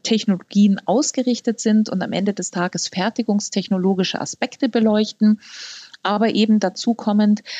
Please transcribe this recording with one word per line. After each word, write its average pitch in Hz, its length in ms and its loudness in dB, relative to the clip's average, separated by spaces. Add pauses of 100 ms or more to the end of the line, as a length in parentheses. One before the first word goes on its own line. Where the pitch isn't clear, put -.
Technologien 202 800 0
ausgerichtet 247 760 -2
sind 214 280 2
und 185 140 -4
am - 100 -6
Ende 196 220 -2
des - 160 -8
Tages 180 380 -4
fertigungstechnologische 190 1300 -2
Aspekte - 480 -6
beleuchten. 214 720 2 (640)
Aber 208 300 2
eben 214 240 4
dazu 202 360 -2
kommend 208 500 2 (160)